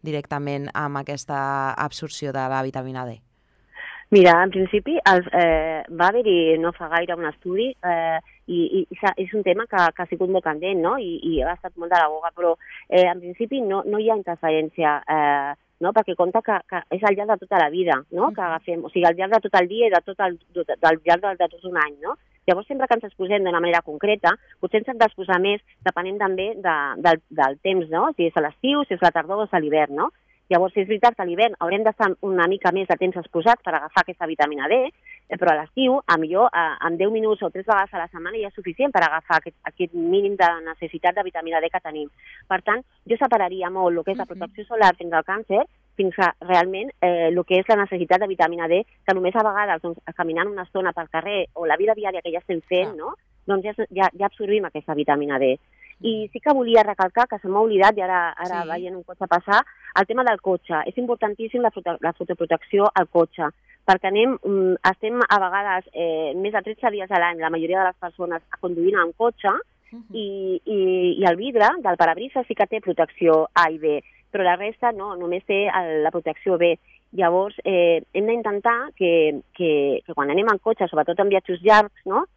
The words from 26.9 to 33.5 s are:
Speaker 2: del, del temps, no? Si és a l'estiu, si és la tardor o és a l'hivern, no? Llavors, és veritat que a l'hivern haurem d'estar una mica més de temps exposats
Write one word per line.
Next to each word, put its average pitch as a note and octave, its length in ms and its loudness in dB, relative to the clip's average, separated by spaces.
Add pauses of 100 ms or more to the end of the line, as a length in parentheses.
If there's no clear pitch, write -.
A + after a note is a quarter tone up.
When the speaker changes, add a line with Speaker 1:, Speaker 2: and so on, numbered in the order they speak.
Speaker 2:
del, E3 300 4
del C#3+ 340 0
temps, F#3 240 0
no? F#3 300 0
Si E3+ 100 2
és - 80 -2
a D#3+ 80 2
l'estiu, C#4 400 -2
si F#3 140 -6
és F3+ 100 2
la E3 60 0
tardor E3+ 260 -2
o G#3 80 -4
és - 80 -6
a E3 60 2
l'hivern, D3 340 0
no? G3+ 140 -2 (400)
Llavors, F#3 260 2
és G3+ 80 0
veritat A3 320 2
que G3+ 60 -6
a - 20 -2
l'hivern F#3+ 300 0 (100)
haurem G3 220 -2
d'estar G#3 240 0 (180)
una F#3 220 2
mica G3 240 0
més F#3+ 160 -2
de E3+ 100 2
temps F#3 160 -2
exposats F3 480 0